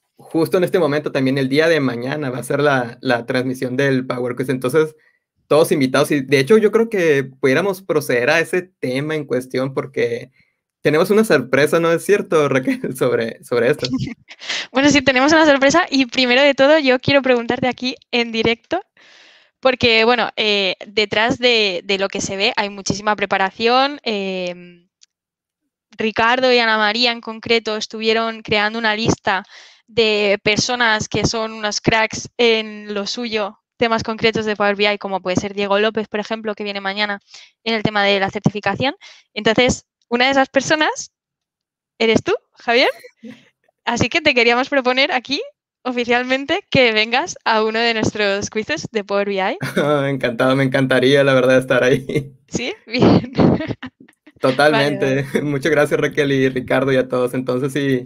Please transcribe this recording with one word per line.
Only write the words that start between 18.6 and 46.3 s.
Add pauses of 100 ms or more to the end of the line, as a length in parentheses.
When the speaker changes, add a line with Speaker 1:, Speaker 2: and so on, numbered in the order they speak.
Speaker 2:
porque,
bueno,
eh, (100)
detrás
de,
de
lo
que
se
ve
hay
muchísima
preparación.
Em, (1080)
Ricardo
y
Ana
María
en
concreto
estuvieron
creando
una
lista (440)
de
personas
que
son
unos
cracks
en
lo
suyo, (180)
temas
concretos
de
Power
B
I,
como
puede
ser
Diego
López,
por
ejemplo,
que
viene
mañana (440)
en
el
tema
de
la
certificación. (380)
Entonces, (240)
una
de
esas
personas (880)
eres
tú, (200)
Javier. (960)
Así
que
te
queríamos
proponer
aquí (420)
oficialmente